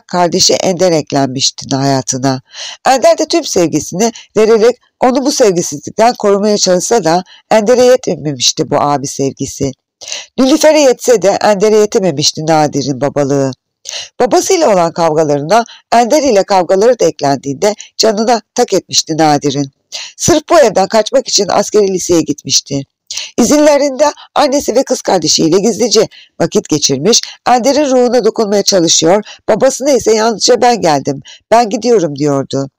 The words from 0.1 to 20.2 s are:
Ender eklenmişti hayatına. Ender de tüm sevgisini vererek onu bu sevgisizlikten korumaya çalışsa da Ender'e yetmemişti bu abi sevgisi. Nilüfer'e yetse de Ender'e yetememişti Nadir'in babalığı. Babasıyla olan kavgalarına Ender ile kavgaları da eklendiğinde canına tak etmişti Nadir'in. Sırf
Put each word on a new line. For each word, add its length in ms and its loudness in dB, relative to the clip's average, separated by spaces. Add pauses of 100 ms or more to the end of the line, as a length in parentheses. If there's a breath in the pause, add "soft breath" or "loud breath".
Ender 380 0
eklenmişti 840 -4
hayatına. 680 -2 (460 loud breath)
Ender 300 2
de 80 -2
tüm 180 -2
sevgisini 680 -2 (260 loud breath)
vererek 380 4 (240)
onu 260 0
bu 60 0
sevgisizlikten 880 0
korumaya 380 0
çalışsa 460 0
da 200 0 (280 loud breath)
Ender'e 320 2
yetmemişti 840 -2
bu 60 -2
abi 320 -2
sevgisi. 640 -6 (640 loud breath)
Nilüfer'e 420 4
yetse 420 2
de 200 0
Ender'e 360 2
yetememişti 680 -2
Nadir'in 560 0
babalığı. 500 -2 (680 loud breath)
Babasıyla 540 2
olan 180 2
kavgalarına 720 0 (260 loud breath)
Ender 320 2
ile 200 2
kavgaları 560 2
da 60 2
eklendiğinde 680 -2 (220 loud breath)
canına 440 0 (140)
tak 180 0
etmişti 440 -4
Nadir'in. 540 0 (460 loud breath)
Sırf 320 0